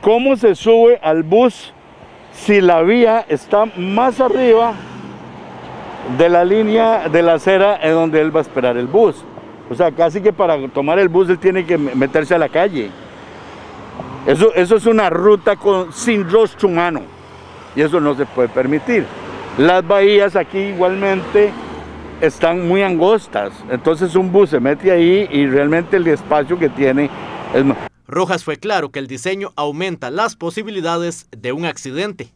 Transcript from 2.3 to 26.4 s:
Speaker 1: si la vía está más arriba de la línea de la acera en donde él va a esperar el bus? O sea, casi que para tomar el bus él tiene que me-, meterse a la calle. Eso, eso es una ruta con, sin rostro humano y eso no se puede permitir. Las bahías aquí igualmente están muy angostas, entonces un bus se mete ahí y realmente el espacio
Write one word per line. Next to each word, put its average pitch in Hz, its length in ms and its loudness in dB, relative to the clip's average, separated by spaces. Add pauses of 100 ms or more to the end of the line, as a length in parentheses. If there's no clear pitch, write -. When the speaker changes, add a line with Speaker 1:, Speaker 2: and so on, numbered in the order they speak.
Speaker 1:
si 202 300 2
la 175 220 4
vía 226 440 2
está 202 380 0
más 208 560 -2
arriba 233 540 2 (1400)
de 170 100 4
la 175 160 4
línea 214 640 2
de 160 140 2
la 170 120 4
acera 190 480 2
en 156 100 2
donde 165 280 2
él 156 160 0
va 160 40 2
a - 20 -2
esperar 127 340 -2
el 123 100 -2
bus? 185 300 2 (540)
O 127 40 -8
sea, 160 160 0
casi 160 300 -2
que 202 100 2
para 160 380 0
tomar 143 300 -2
el 190 100 4
bus 180 220 2
él 180 80 0
tiene 185 260 0
que 165 140 0
me-, 139 160 -4
meterse 143 400 0
a 170 40 2
la 151 120 0
calle. 156 400 -2 (1400)
Eso, 170 280 4
eso 180 220 2
es 208 80 0
una 220 240 4
ruta 196 480 2
con, 185 340 0
sin 202 380 -2
rostro 208 400 0
humano 170 320 -2 (720)
y 135 60 -2
eso 156 180 2
no 147 160 0
se 131 120 -4
puede 123 240 -2
permitir. 143 560 -2 (500)
Las 170 320 2
bahías 202 480 4
aquí 196 220 -2
igualmente 196 920 0 (680)
están 170 460 0
muy 185 160 2
angostas, 175 680 0 (180)
entonces 160 460 0
un 185 160 0
bus 190 180 4
se 147 80 0
mete 143 320 0
ahí 180 400 2
y 143 160 0
realmente 156 520 0
el 175 100 0
espacio 151 500 -2